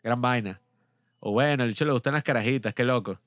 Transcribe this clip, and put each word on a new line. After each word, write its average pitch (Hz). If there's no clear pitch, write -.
gran 120
vaina". 117
O, 104
"Bueno, 135
el 117
bicho 131
le 151
gustan 147
las 147
carajitas, 117
qué 123
loco. 107